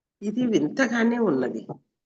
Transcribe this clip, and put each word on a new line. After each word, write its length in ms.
ఇది 240
వింతగానే 720
ఉన్నది. 500